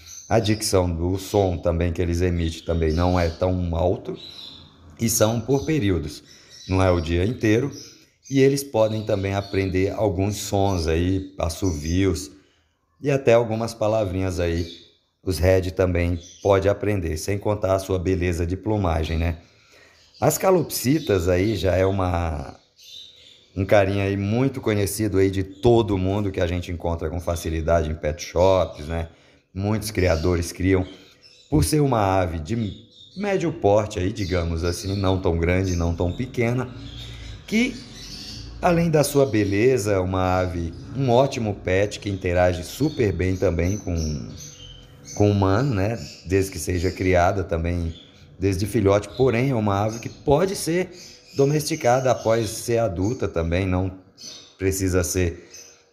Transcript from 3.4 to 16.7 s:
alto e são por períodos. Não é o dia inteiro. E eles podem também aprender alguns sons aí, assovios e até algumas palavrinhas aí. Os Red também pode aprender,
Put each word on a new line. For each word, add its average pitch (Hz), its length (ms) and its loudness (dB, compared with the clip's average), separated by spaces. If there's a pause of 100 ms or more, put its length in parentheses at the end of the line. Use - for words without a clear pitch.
alto 90 420 -2 (840)
e 113 100 0
são 110 320 2
por 135 240 0
períodos. 98 580 -2 (440)
Não 95 160 2
é 92 80 6
o 87 80 4
dia 85 260 0
inteiro. 120 460 0 (580)
E 135 120 2
eles 139 220 4
podem 110 400 0
também 98 300 -2
aprender 95 580 0
alguns 101 460 0
sons 98 480 0
aí, 90 540 0
assovios 85 880 -2 (720)
e 139 80 -2
até 139 240 4
algumas 113 400 2
palavrinhas 95 640 0
aí. 85 280 0 (560)
Os 87 160 -2
Red 92 320 4
também 87 480 0 (240)
pode 98 260 4
aprender, 98 480 -2